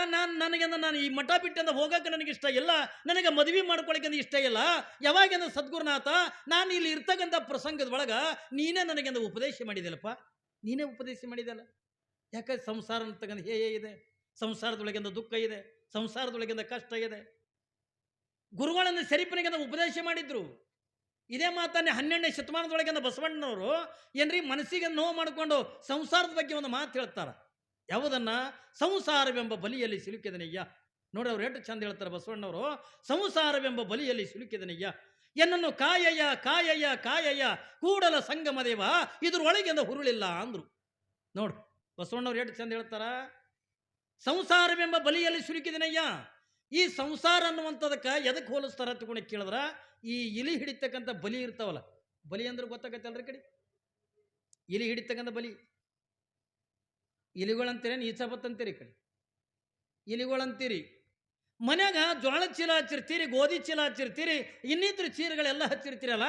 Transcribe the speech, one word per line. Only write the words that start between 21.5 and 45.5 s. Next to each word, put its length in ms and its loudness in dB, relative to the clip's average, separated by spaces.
ಹನ್ನೆರಡನೇ 400 2
ಶತಮಾನದೊಳಗಿಂದ 680 -2
ಬಸವಣ್ಣನವರು 760 -2
ಏನ್ರಿ 240 2
ಮನಸ್ಸಿಗೆ 480 -2
ನೋವು 280 0
ಮಾಡ್ಕೊಂಡು 720 0
ಸಂಸಾರದ 480 2
ಬಗ್ಗೆ 180 -2
ಒಂದು 140 -4
ಮಾತು 320 -4
ಹೇಳ್ತಾರ. 280 -6
ಯಾವುದನ್ನ? 400 0
"ಸಂಸಾರವೆಂಬ 840 2
ಬಲಿಯಲ್ಲಿ 440 -2
ಸಿಲುಕಿದನಯ್ಯ." 680 -8
ನೋಡ್ರಿ, 160 -2
ಅವ್ರು 140 -2
ಎಷ್ಟು 160 -6
ಚಂದ 220 -8
ಹೇಳ್ತಾರೆ 280 -6
ಬಸವಣ್ಣವರು, 800 -6
"ಸಂಸಾರವೆಂಬ 760 2
ಬಲಿಯಲ್ಲಿ 440 -2
ಸಿಲುಕಿದನಯ್ಯ, 680 -8
ಎನ್ನನ್ನು 360 4
ಕಾಯಯ್ಯ, 500 4
ಕಾಯಯ್ಯ, 440 2
ಕಾಯಯ್ಯ, 400 2
ಕೂಡಲ 400 6
ಸಂಗಮ 460 -2
ದೇವ, 160 0
ಇದ್ರೊಳಗಿಂದ 560 4
ಹುರುಳಿಲ್ಲ" 460 0
ಅಂದ್ರು. 680 -8
ನೋಡ್ರಿ 460 -6
ಬಸವಣ್ಣವ್ರು 400 -2
ಎಷ್ಟು 140 -4
ಚಂದ 200 -8
ಹೇಳ್ತಾರ, 280 -6
"ಸಂಸಾರವೆಂಬ 800 4
ಬಲಿಯಲ್ಲಿ 440 2
ಸಿಲುಕಿದನಯ್ಯ." 580 -2